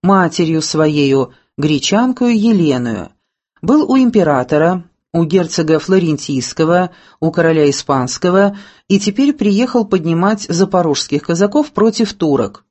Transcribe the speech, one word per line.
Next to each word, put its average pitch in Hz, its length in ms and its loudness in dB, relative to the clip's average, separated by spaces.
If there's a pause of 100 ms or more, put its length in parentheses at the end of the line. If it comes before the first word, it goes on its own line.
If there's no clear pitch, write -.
матерью 170 600 2
своею, 147 720 0 (240)
гречанкою 226 800 0
Еленою, 139 720 0 (500)
был 262 280 2
у 269 80 2
императора, 170 880 2 (300)
у 170 100 0
герцога 160 560 0
Флорентийского, 165 1080 -2 (320)
у 160 100 -2
короля 160 380 2
Испанского 180 880 0 (320)
и 196 100 2
теперь 247 320 0
приехал 226 540 0
поднимать 180 560 0
запорожских 175 840 -2
казаков 202 480 -2
против 214 420 0
турок. 131 580 -4